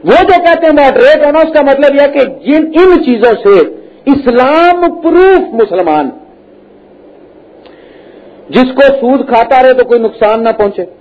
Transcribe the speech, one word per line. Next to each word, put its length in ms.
وہ 180
جو 220
کہتے 220
ہیں 180
ماڈریٹ 400
ہونا، 140
اس 200
کا 60
مطلب 300
یہ 120
کہ 120
جن، 480
ان 380
چیزوں 280
سے 160
اسلام 920
پروف 640
مسلمان، 480
جس 260
کو 80
سود 460
کھاتا 340
رہے 100
تو 120
کوئی 160
نقصان 440
نہ 40
پہنچے 260